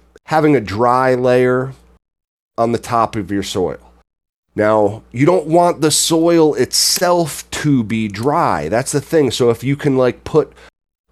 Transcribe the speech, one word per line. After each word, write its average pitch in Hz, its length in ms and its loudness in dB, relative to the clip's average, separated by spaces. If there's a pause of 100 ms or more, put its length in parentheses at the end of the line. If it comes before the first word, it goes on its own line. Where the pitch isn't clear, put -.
(260)
having 156 280 2
a 123 60 2
dry 120 540 0
layer 127 580 0 (840)
on 117 140 0
the 113 60 -2
top 113 380 -2
of 95 140 -6
your 101 120 -2
soil. 90 360 -4 (760)
Now, 107 560 0
you 120 140 -2
don't 175 220 2
want 170 340 2
the 151 100 0
soil 165 640 2
itself 170 1000 -2
to 139 300 0
be 110 240 -4
dry. 107 600 -2
That's 113 240 -2
the 147 80 -2
thing. 147 300 0
So 120 180 0
if 117 160 -2
you 139 120 -2
can, 139 200 -2
like, 127 280 0
put - 280 -2 (600)